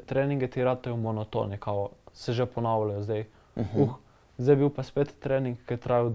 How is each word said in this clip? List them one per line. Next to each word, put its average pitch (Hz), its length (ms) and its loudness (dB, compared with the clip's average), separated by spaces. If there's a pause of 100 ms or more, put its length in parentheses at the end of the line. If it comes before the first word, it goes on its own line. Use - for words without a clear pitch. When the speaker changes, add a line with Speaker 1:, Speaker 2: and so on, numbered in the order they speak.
Speaker 1:
treninge 135 420 0
ti 123 160 -2
ratejo 127 340 0
monotoni, 110 600 -2
kao, 101 320 -4 (240)
se - 200 -4
že 123 120 2
ponavljajo 110 560 0
zdaj. 107 240 -2 (320)
Speaker 2:
Mhm. 110 240 0
Speaker 1:
Uh, 135 80 4 (500)
zdaj 127 140 6
je 139 40 8
bil 143 140 4
pa 135 120 -6
spet 143 360 -2
trening, 135 480 -2
ki 127 80 -2
je 117 80 -8
trajal 120 320 2